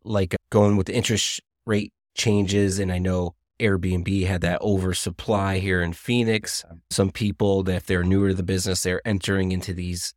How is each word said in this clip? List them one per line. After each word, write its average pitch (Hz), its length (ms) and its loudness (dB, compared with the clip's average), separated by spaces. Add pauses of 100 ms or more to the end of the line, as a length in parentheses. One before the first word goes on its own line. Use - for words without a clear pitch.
like, 101 320 -2 (160)
going 104 260 6
with 95 120 0
the - 60 -6
interest - 460 -2 (260)
rate 107 260 -2 (240)
changes. 101 640 2
And 92 100 -2
I 90 80 0
know 90 380 -2 (240)
Airbnb 95 680 0
had 90 140 0
that 87 220 0
oversupply 95 960 0
here 92 220 0
in 85 100 -2
Phoenix. 113 720 -2 (260)
Some 98 220 2
people 98 520 0
that 92 120 0
if 85 100 -6
they're 90 160 2
newer 98 280 4
to 92 40 2
the 92 80 -4
business, 92 400 -2
they're 92 240 -2
entering 98 460 0
into 92 200 -4
these, 87 440 -8